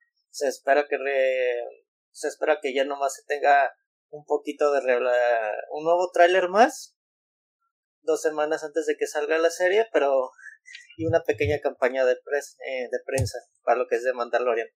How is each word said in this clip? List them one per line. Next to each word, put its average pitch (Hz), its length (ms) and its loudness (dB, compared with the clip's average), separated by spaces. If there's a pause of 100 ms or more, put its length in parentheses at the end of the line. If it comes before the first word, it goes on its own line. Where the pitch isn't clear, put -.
(300)
Se - 180 -4
espera 139 400 0
que 143 100 -2
re-, 127 840 -2 (260)
se - 160 -10
espera 147 340 0
que 131 140 -6
ya 135 100 0
nomás 139 300 -4
se - 100 -20
tenga 139 480 2 (360)
un 151 160 -18
poquito 147 480 -2
de 139 80 0
revela-, 123 760 0 (160)
un 151 140 -10
nuevo 175 280 2
tráiler 180 360 4
más, 226 500 2 (1040)
dos 156 180 0
semanas 151 440 -2
antes 151 220 -4
de 151 100 0
que 143 100 -4
salga 151 320 -2
la 165 120 4
serie, 180 420 0
pero, 139 380 2 (680)
y 160 100 -4
una 160 180 2
pequeña 147 360 -2
campaña 131 460 0
de 127 100 2
pres-, - 400 -6 (100)
eh, 127 240 -6
de 120 140 -4
prensa 127 340 -4 (240)
para 120 160 0
lo 123 100 -4
que 123 80 -2
es 117 80 -4
de 127 100 -2
Mandalorian. 120 600 -2